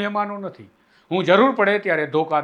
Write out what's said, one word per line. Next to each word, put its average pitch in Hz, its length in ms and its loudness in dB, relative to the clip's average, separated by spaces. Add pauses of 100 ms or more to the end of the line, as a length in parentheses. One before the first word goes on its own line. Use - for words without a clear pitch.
એમાંનો 208 320 -6
નથી. 143 280 -14 (420)
હું 175 180 -2
જરૂર 220 260 6
પડે 208 300 2
ત્યારે 160 200 -2 (100)
ધોકા 156 280 0